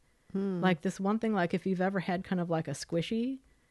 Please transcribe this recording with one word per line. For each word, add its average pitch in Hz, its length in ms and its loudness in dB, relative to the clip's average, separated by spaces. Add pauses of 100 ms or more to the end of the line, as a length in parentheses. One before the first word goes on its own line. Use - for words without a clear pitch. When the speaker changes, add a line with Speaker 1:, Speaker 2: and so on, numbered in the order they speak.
(340)
Speaker 1:
Hmm. 190 280 0
Speaker 2:
Like 185 200 4
this 185 180 -4
one 202 200 0
thing, 220 140 0
like 175 200 2
if 180 120 -2
you've 185 160 0
ever 196 200 0
had 185 220 -2
kind 185 160 -2
of 175 100 -2
like 160 180 0
a 139 40 -4
squishy 226 680 -2 (320)